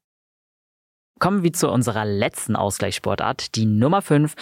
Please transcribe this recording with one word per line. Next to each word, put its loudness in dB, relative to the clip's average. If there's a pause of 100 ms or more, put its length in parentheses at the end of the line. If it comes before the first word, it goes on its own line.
(1200)
Kommen 2
wir 2
zu 0
unserer 0
letzten -2
Ausgleichssportart, -2
die 0
Nummer 2
fünf, 2